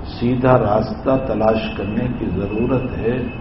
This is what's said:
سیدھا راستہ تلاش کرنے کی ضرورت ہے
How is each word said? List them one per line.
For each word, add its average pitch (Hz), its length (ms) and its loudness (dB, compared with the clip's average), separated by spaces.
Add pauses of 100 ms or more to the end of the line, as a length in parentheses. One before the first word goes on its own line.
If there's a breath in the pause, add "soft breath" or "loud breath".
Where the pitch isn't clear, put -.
سیدھا 123 540 2
راستہ 107 520 0 (160)
تلاش 110 500 0
کرنے 107 300 -2 (120)
کی 113 160 -2
ضرورت 110 640 -2
ہے 117 200 0 (220)